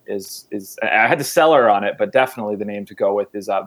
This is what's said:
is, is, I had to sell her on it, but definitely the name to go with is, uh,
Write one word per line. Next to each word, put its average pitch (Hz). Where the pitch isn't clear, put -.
is, -
is, 98
I 113
had 165
to 143
sell 160
her 123
on 101
it, 101
but 104
definitely 110
the 101
name 104
to 104
go 98
with 101
is, 101
uh, 98